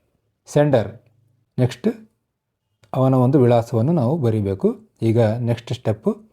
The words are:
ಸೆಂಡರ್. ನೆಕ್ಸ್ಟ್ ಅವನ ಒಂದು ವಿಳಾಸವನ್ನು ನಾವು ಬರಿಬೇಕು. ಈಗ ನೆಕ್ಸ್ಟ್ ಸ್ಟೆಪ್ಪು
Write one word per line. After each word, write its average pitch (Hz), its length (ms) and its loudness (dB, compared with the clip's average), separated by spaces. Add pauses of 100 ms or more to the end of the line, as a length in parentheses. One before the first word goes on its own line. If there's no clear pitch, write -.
(460)
ಸೆಂಡರ್. 135 540 0 (580)
ನೆಕ್ಸ್ಟ್ 127 300 -2 (1080)
ಅವನ 131 200 2
ಒಂದು 131 260 2
ವಿಳಾಸವನ್ನು 120 520 2
ನಾವು 151 260 -2
ಬರಿಬೇಕು. 110 720 -2 (140)
ಈಗ 113 180 2
ನೆಕ್ಸ್ಟ್ 117 520 -2
ಸ್ಟೆಪ್ಪು 117 420 -4 (180)